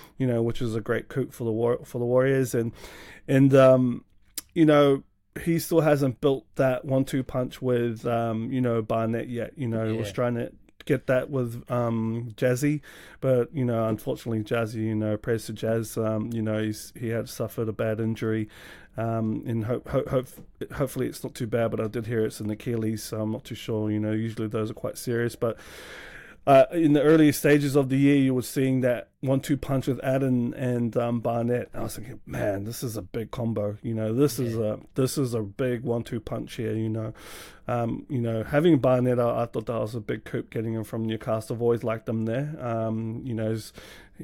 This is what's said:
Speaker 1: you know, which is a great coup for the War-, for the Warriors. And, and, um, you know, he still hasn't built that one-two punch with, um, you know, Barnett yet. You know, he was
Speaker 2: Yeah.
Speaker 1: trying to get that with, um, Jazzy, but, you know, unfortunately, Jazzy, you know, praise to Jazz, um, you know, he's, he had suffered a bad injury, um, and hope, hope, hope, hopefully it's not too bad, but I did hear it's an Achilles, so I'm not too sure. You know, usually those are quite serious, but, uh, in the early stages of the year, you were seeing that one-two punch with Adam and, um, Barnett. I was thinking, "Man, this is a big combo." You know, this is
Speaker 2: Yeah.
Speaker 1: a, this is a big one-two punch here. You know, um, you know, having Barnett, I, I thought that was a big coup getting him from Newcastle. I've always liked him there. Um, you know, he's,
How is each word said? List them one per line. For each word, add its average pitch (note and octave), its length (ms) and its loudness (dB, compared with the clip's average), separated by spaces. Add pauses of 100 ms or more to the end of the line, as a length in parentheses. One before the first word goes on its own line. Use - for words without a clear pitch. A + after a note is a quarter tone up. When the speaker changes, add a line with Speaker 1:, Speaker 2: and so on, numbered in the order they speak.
(180)
Speaker 1:
you C3 80 0
know, A#2 160 0
which A#2 200 -2
is A2+ 140 -2
a A2+ 60 -4
great A2+ 260 -4
coup B2+ 220 -4
for - 140 -10
the A2+ 100 -2
War-, A#2 320 0
for - 140 -8
the A#2+ 60 -2
Warriors. C3 500 2
And, A#2 160 0 (560)
and, C3+ 260 6
um, C3 500 8 (500)
you D#3+ 120 4
know, C#3+ 380 6 (400)
he E3 160 2
still E3 220 2
hasn't C#3+ 400 2
built C3+ 240 2 (100)
that C3 300 0
one-two C3+ 380 0
punch B2+ 380 -6
with, A#2+ 460 0
um, A2+ 440 -2
you B2+ 100 0
know, A#2 200 0
Barnett A2+ 480 -2
yet. A#2 260 -6
You B2+ 120 -6
know, A2+ 180 -2
he A2 120 -2
was G#2+ 100 -4
Speaker 2:
Yeah. G2 60 -10
Speaker 1:
trying B2 220 -2
to A#2+ 160 -6 (340)
get C3 220 -2
that B2+ 240 0
with, A#2+ 380 -6
um, A#2 680 -2
Jazzy, C3+ 420 0 (400)
but, B2+ 340 2
you C3 120 -2
know, A2+ 240 0
unfortunately, A2 540 -4
Jazzy, A2+ 420 -2
you A2 100 0
know, G#2+ 220 0
praise A#2 300 -4
to A#2 60 -8
Jazz, A2+ 440 -4
um, A2 340 -2
you A2+ 120 -4
know, G#2+ 180 0
he's, G#2+ 340 -8
he A#2+ 140 -8
had A2+ 180 -4
suffered A2+ 400 -6
a A2 60 -4
bad A2+ 260 -2
injury, A2+ 480 -2 (480)
um, A2+ 520 -2
and A2+ 180 -2
hope, A#2+ 240 -6
hope, C3+ 200 -2
hope, C3 180 -2 (460)
hopefully C3 340 -4
it's - 160 -10
not C3 100 -10
too A#2+ 140 -6
bad, A2+ 240 0
but A2 100 -4
I A2 60 -2
did A2 180 -6
hear A2 180 0
it's - 160 -4
an G#2+ 120 -4
Achilles, A2 520 -4
so A2 160 -8
I'm G#2+ 120 -2
not A2+ 120 -8
too - 120 -12
sure. G#2+ 340 -2
You G#2+ 100 0
know, G#2+ 120 0
usually A2 360 -2
those A2 220 -2
are G#2+ 60 -10
quite - 240 -8
serious, A#2+ 360 -2
but, A#2 220 -2 (920)
uh, C3+ 240 10
in E3 220 4
the D3 80 6
early D3+ 300 8
stages C#3+ 440 4
of C3+ 140 4
the C3+ 80 2
year, C#3+ 200 6
you C3 180 4
were B2+ 80 0
seeing C3 380 0
that A#2+ 280 0 (120)
one-two C3+ 360 0
punch C3+ 300 -2
with B2+ 160 0
Adam C3 500 0
and, A#2+ 420 -2
um, A#2+ 240 0
Barnett. A#2 540 -2
I G#2+ 80 -8
was A2+ 140 -6
thinking, G#2+ 320 -12
"Man, G2+ 380 -4
this A#2 180 -8
is A2+ 120 -6
a A#2 60 -6
big A2 300 -8
combo." G#2+ 500 -4
You A#2 140 -4
know, A2 180 -2
this C#3 240 2
is A#2 180 -2
Speaker 2:
Yeah. G#2+ 200 -2
Speaker 1:
a, - 20 -10 (160)
this C3 240 0
is B2+ 160 -2
a A2+ 80 -2
big A#2+ 400 -4
one-two A#2 380 -4
punch A#2 340 -8
here. A2 220 -4
You A2 140 -2
know, A2 240 -4 (540)
um, A#2 420 -4
you C3 120 -2
know, A2+ 220 -2
having D3+ 340 6
Barnett, B2 420 4
I, A#2+ 220 2
I A#2 60 0
thought A2 180 -6
that A#2 140 -4
was A2+ 160 -4
a A#2 40 -4
big A2 240 -6
coup - 200 -6
getting A2+ 320 -6
him A2 80 -6
from A2+ 200 -6
Newcastle. A2 520 -4
I've A2+ 80 -4
always A#2 200 2
liked A2+ 240 -4
him A2+ 180 -2
there. C#3+ 340 -4
Um, A2+ 640 -4
you B2 80 -6
know, A2 160 -2
he's, A2 240 -6 (500)